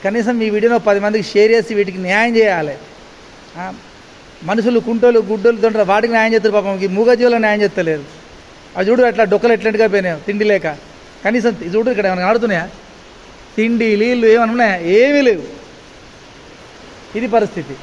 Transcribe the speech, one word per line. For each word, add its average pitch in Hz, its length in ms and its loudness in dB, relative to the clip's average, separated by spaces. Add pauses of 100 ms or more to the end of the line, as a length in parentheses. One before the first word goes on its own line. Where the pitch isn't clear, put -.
కనీసం 226 380 -2
ఈ 220 80 -2
వీడియోను 226 280 2
పది 202 220 2
మందికి 208 240 -2
షేర్ 214 280 2
చేసి 226 220 0
వీటికి 196 240 -2
న్యాయం 214 380 0
చేయాలి. 170 420 0 (800)
ఆ, 185 160 -14 (680)
మనుషులు 220 380 0
కుంటోలు, 233 400 2
గుడ్డోలు, 214 360 0
దొండలు 214 260 0
వాటికి 214 300 0
న్యాయం 226 200 2
చేస్తారు 220 200 2
పాపం, 196 280 -2
ఈ 190 60 -2
మూగజీవులకు 233 540 2
న్యాయం 208 220 0
చేస్తలేరు. 165 420 -2 (720)
అది 190 140 -2
చూడు, 240 120 4
అట్లా 226 220 2
డొక్కలు 208 280 0
ఎట్లాంటిగా 214 340 0
పోయినాయో 190 300 -2
తిండి 202 280 -6
లేక. 196 240 0 (560)
కనీసం 220 240 0
ఇది 175 280 -6
చూడు, 226 140 0
ఇక్కడ 208 160 -2
ఏమైనా 180 200 -2
ఆడుతున్నాయా? 208 420 -2 (880)
తిండి, 220 400 0
నీళ్ళు 233 300 0
ఏమైనా 226 260 4
ఉన్నాయా? 226 240 0
ఏమీ 220 440 2
లేవు. 220 220 2 (1800)
ఇది 233 100 -4
పరిస్థితి. 185 540 -2